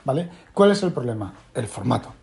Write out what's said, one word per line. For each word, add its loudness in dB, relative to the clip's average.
¿vale? -2
¿Cuál 6
es 2
el 0
problema? -4
El -4
formato. -2